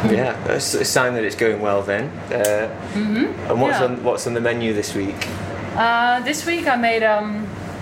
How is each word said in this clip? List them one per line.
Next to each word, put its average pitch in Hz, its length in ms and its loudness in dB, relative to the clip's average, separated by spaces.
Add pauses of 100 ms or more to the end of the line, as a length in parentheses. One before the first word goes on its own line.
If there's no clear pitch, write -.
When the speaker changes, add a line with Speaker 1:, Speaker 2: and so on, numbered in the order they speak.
(120)
Speaker 1:
Yeah, 127 220 2 (120)
that's - 280 0
a - 120 2
sign 127 300 2
that 113 80 0
it's 98 120 -2
going 110 260 2
well 101 220 2
then. 101 220 0 (260)
Uh, 107 380 2 (240)
Speaker 2:
Mm-hmm. 214 580 0
Speaker 1:
and 117 100 2
what's 208 180 2
Speaker 2:
Yeah. 127 60 4
Speaker 1:
on, 123 180 -2
what's 113 240 0
on 120 60 -2
the 117 80 0
menu 117 320 0
this 104 220 -2
week? 101 320 -4 (480)
Speaker 2:
Uh, 233 460 2
this 294 260 -4
week 339 200 -2
I 254 100 4
made, 226 260 2
um, 214 440 0 (340)